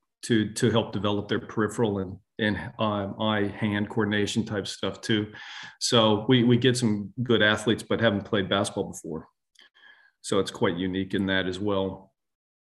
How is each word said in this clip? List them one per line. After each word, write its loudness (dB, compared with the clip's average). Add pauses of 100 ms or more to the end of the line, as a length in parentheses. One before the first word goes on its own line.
(220)
to, 0
to 2
help 0
develop -4
their 0
peripheral -2
and, -8 (240)
and, 2 (240)
um, -2
eye-hand 0
coordination 0
type -4
stuff -8
too. 0 (480)
So 4
we, 6
we 6
get 4
some 0 (100)
good 4
athletes, 2
but -2
haven't 2
played 0
basketball -2
before. -10 (960)
So 0
it's -2
quite 0
unique -2
in 0
that 0
as -4
well. -2 (600)